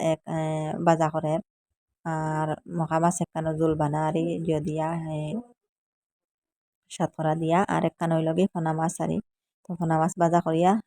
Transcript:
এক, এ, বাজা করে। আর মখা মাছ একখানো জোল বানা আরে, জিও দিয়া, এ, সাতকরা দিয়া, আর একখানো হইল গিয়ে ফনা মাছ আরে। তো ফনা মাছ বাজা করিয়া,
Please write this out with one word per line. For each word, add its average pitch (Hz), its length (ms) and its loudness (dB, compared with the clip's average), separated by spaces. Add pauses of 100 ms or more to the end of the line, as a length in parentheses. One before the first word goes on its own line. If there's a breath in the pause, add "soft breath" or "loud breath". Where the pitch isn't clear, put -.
এক, 160 280 0
এ, 160 120 -4 (380)
বাজা 165 320 4
করে। 156 220 -2 (720)
আর 156 440 -2 (280)
মখা 160 240 0
মাছ 170 200 2
একখানো 160 360 -4
জোল 160 180 2
বানা 151 320 0
আরে, 160 160 0 (180)
জিও 160 200 0
দিয়া, 156 280 -4 (220)
এ, 156 80 -6 (1700)
সাতকরা 160 440 -2
দিয়া, 165 240 2 (100)
আর 165 160 0
একখানো 165 300 -2
হইল 160 180 2
গিয়ে 180 200 2
ফনা 160 200 -2
মাছ 160 280 -2
আরে। 165 160 -2 (440)
তো - 160 -14
ফনা 165 220 2
মাছ 160 200 2
বাজা 170 220 4
করিয়া, 170 320 4 (140)